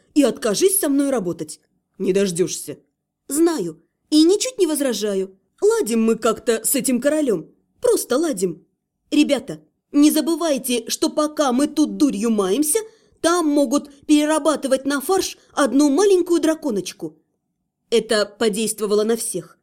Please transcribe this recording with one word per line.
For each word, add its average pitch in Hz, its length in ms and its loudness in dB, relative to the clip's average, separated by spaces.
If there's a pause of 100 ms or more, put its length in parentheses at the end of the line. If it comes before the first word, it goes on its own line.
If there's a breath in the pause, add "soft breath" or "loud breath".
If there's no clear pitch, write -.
(140 loud breath)
и 294 100 4
откажись 226 560 0
со 320 80 0
мной 277 220 0
работать". 175 500 -6 (380)
"Не 190 140 0
дождешься". 180 680 0 (500)
"Знаю 277 520 0 (300)
и 311 140 6
ничуть 427 340 0
не 381 80 2
возражаю. 214 720 -4 (220)
Ладим 311 420 2
мы 226 140 2
как-то 226 480 -2
с - 100 -2
этим 247 260 -2
королем. 269 500 -2 (300)
Просто 427 380 0
ладим. 196 480 -4 (440)
Ребята, 247 500 0 (320)
не 294 180 6
забывайте, 294 800 -2
что - 220 -4
пока 302 420 -2
мы 277 140 0
тут 294 320 -2
дурью 233 320 0
маемся, 226 480 0 (420 loud breath)
там 339 260 0
могут 285 440 0 (160 loud breath)
перерабатывать 294 800 0
на 285 140 -2
фарш 370 380 -2 (140 soft breath)
одну 277 380 2
маленькую 349 500 4
драконочку". 254 800 -4 (720)
Это 226 340 0
подействовало 208 800 -2
на 226 120 0
всех. - 460 -10